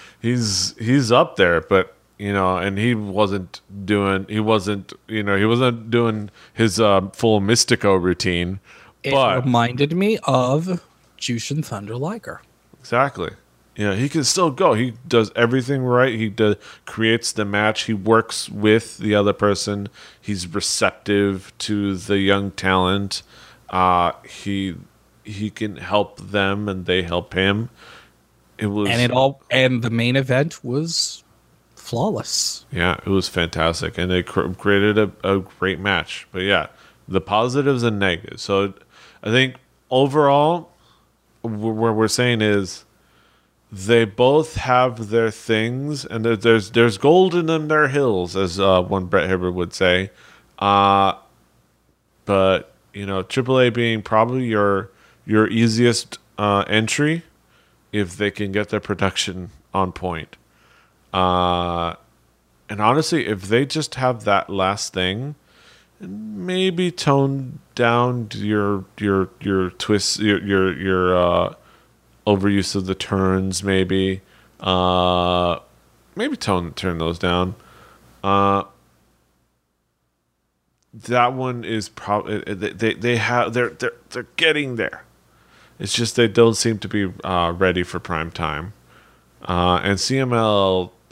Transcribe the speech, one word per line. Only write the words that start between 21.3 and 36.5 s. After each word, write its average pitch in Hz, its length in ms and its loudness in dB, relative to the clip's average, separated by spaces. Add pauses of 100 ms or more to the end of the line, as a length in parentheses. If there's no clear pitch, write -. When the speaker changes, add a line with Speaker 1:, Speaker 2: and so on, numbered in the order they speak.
Speaker 1:
to 101 400 -2
the 101 220 0
young 98 320 0
talent. 95 680 0 (480)
Uh, 90 440 2 (100)
he 98 520 -8 (480)
he 107 260 -8
can 104 280 -8
help 101 420 -4
them 101 500 -2
and 92 160 -6
they 90 180 0
help 85 300 -4
him. 101 360 0 (880)
It 107 100 -4
was 104 220 -2
Speaker 2:
And 117 120 0
it 120 100 2
all, 135 380 0
and 131 320 2
the 120 80 -4
main 117 260 0
event 135 480 -2
was 156 600 -6 (520)
flawless. - 960 -4
Speaker 1:
Yeah, 87 340 0
it 98 40 -2
was 95 200 0
fantastic. 82 680 -2
And 90 140 -2
it 90 160 0
cr-, - 220 -2
created 101 480 2
a, 107 140 2 (120)
a 98 160 0
great 92 400 -6
match. 95 520 -4
But 95 80 -8
yeah, 92 280 0 (400)